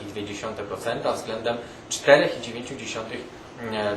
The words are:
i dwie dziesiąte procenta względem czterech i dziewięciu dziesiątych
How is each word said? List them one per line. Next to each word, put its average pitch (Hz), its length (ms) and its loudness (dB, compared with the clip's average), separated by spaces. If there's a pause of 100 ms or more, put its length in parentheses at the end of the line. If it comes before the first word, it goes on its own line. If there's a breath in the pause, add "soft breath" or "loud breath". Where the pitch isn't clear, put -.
i 101 40 -4
dwie 101 200 -2
dziesiąte 104 380 -2
procenta 101 500 4
względem 113 440 2 (320 loud breath)
czterech 131 500 2
i - 20 -6
dziewięciu 120 340 -6
dziesiątych 113 640 -6 (580)